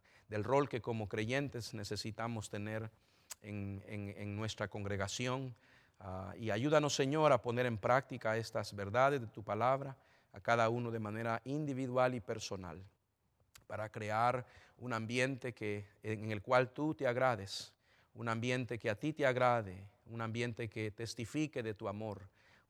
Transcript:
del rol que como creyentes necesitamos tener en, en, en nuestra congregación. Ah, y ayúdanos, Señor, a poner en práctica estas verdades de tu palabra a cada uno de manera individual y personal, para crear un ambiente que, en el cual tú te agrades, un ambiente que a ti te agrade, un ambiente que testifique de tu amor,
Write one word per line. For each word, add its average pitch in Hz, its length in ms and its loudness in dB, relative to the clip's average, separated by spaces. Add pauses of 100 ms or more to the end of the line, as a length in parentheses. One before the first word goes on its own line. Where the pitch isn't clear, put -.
(280)
del 107 160 -2
rol 139 240 4
que 127 120 -4
como 110 280 -4
creyentes 120 680 -2
necesitamos 110 720 -6
tener 110 420 -6 (520)
en, 101 440 -6
en, 104 300 -6
en 104 200 -6
nuestra 107 320 -4
congregación. 113 880 -4 (440)
Ah, 92 400 -10
y 110 120 -4
ayúdanos, 147 440 4
Señor, 147 380 6
a 123 100 6
poner 120 240 2
en 113 120 0
práctica 120 580 2
estas 110 380 -4
verdades 123 460 4
de 113 60 -8
tu 107 160 -12
palabra 123 540 0 (360)
a 110 80 -16
cada 117 280 6
uno 120 220 0
de 113 100 -2
manera 113 440 -2
individual 127 720 0
y 120 60 -4
personal, 95 600 -8 (840)
para 107 240 -6
crear 117 560 2 (320)
un 123 140 -6
ambiente 123 600 0
que, 104 340 -4 (160)
en 110 280 -4
el 104 120 -4
cual 127 280 6
tú 151 240 -2
te 135 140 0
agrades, 120 640 0 (420)
un 117 140 -6
ambiente 120 500 0
que 117 100 -2
a 107 60 2
ti 151 180 -2
te 147 140 0
agrade, 120 580 2 (220)
un 113 140 -8
ambiente 113 480 -4
que 107 240 -4
testifique 123 720 -4
de 110 120 -4
tu 107 140 -6
amor, 101 400 -6 (420)